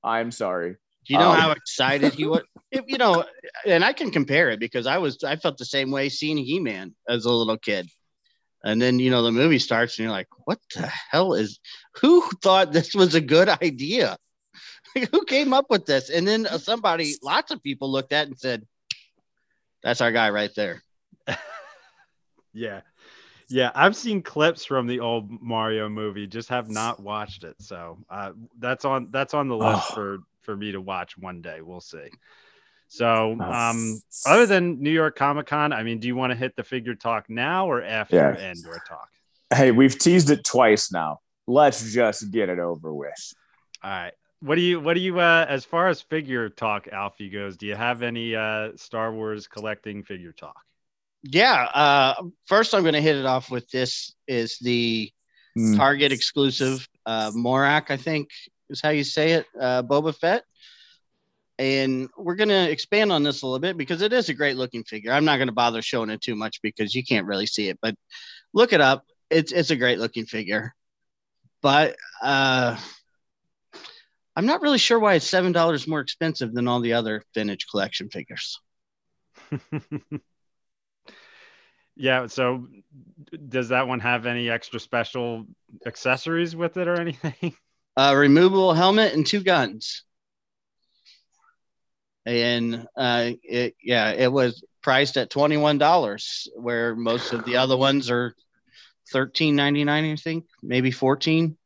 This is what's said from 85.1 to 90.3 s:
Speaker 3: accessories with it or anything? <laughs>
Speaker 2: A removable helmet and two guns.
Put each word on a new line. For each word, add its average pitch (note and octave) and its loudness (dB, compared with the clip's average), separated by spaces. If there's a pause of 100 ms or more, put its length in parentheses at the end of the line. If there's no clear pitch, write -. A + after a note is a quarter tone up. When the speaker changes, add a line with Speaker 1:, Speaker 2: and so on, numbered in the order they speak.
Speaker 3:
accessories E3 -4
with E3 -6
it F3+ -4
or F3 0
anything? E3+ -6 (220)
<laughs> - -12
Speaker 2:
A C#3 4
removable F3+ 8
helmet F#3+ 4
and D3+ 0
two G3+ -2
guns. B2+ -2 (2250)